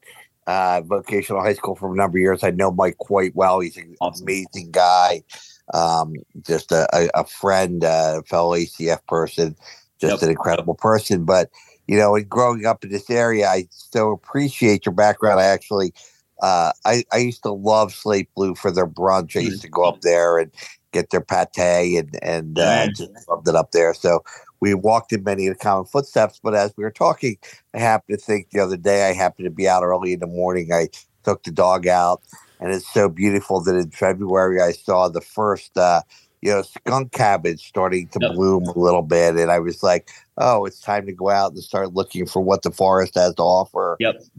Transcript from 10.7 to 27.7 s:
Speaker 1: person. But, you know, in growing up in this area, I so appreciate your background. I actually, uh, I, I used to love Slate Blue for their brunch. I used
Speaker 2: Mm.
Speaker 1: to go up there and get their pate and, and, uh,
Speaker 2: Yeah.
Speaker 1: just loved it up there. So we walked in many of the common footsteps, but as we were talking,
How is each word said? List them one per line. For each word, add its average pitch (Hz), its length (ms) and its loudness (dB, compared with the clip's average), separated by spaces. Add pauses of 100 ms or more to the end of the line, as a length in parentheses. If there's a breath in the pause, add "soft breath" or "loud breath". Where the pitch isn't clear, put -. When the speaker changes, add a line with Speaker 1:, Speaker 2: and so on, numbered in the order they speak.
Speaker 1:
person. 107 500 0
But, 90 260 2 (380 soft breath)
you 101 100 2
know, - 160 4
in 104 140 -2
growing 117 360 0
up 113 200 -2
in 98 60 -12
this 101 200 -6
area, 117 380 2
I 92 220 0
so 110 420 -2
appreciate 120 720 0
your 95 80 -2
background. 104 460 2
I 95 60 4
actually, 95 460 0 (480 soft breath)
uh, 87 320 2 (140)
I, 120 260 0
I 110 60 0
used 123 240 -2
to 107 100 -4
love 104 400 2
Slate 101 420 -4
Blue 95 200 -2
for 98 160 -2
their 92 160 0
brunch. 90 500 -2
I 95 40 -2
used 98 180 -4
Speaker 2:
Mm. 104 40 -18
Speaker 1:
to 82 60 -20
go 85 160 0
up 87 160 0
there 85 380 2
and 82 120 -2 (420 loud breath)
get 87 180 -4
their 92 100 0
pate 90 380 -2
and, 87 640 0
and, 80 360 -6
uh, 85 40 4
Speaker 2:
Yeah. 82 240 2 (100)
Speaker 1:
just - 320 -16
loved 85 200 -4
it 82 60 2
up 90 180 0
there. 85 200 2
So 85 320 0 (360 loud breath)
we 101 140 2
walked 110 380 0
in 107 120 -4
many 95 220 -2
of 95 100 -2
the - 20 -20
common 95 280 -2
footsteps, - 560 -2
but 110 120 -2
as 104 220 0
we 104 80 -8
were 110 60 -4
talking, 147 460 -2 (380 loud breath)